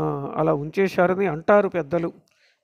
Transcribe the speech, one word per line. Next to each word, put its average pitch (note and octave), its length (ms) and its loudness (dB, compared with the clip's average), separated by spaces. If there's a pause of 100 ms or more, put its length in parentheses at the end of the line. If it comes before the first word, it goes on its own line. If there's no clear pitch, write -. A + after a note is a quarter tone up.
(360)
అలా D#3+ 180 2
ఉంచేశారని F3+ 720 0
అంటారు F#3+ 420 2
పెద్దలు. E3 440 -4 (520)